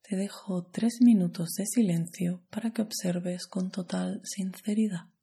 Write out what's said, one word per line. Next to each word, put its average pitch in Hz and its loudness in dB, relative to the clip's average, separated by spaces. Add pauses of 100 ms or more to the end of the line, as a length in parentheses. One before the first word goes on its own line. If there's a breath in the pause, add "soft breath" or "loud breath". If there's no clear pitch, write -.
Te - -6
dejo 185 -4
tres 240 0
minutos 180 6
de 196 -4
silencio 175 0
para 220 -4
que 226 -4
observes 180 -4
con 185 -4
total 185 -4
sinceridad. 202 -2 (140)